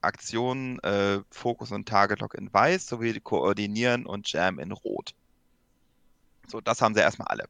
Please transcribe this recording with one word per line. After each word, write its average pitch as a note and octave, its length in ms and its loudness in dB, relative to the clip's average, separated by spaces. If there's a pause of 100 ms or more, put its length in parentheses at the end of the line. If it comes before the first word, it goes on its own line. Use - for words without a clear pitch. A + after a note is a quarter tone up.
Aktion, B2+ 760 -4
äh, G2+ 400 2 (100)
Fokus A#2 420 -6
und G#2 160 -8
Target G2+ 320 4
Lock G#2+ 140 -8
in G2 180 -12
weiß, D3+ 340 4
sowie A2+ 340 -2
Koordinieren G#2 840 0
und G2+ 260 -8
Jam F2+ 280 0
in E2 140 -8
rot. - 420 -8 (1300)
So, A2+ 140 -10
das A#2 220 0
haben A2 120 4
sie G#2 60 6
erstmal - 280 2
alle. - 220 -4